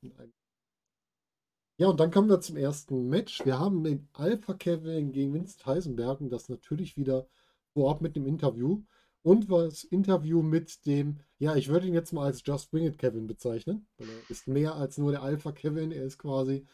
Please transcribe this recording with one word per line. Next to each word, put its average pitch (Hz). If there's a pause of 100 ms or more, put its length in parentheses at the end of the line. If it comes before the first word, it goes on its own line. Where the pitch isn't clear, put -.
in 127
einem. 120 (1500)
Ja, 185
und 160
dann 165
kommen 196
wir 185
zum 160
ersten 135
Match. 190
Wir 131
haben 175
den 143
Alpha 196
Kevin 160
gegen 139
Vincent 180
Heisenberg 135
und 135
das 120
natürlich 151
wieder 131 (460)
vorab 147
mit 160
dem 139
Interview. 143 (400)
Und 196
das 165
Interview 175
mit 156
dem, 147 (180)
ja, 151
ich 131
würde 175
ihn 175
jetzt 165
mal 147
als 135
Just 143
Bring 160
It 156
Kevin 113
bezeichnen, 120 (120)
weil 113
er 113
ist -
mehr 151
als 139
nur 143
der 139
Alpha 147
Kevin. 160
Er 139
ist 135
quasi 135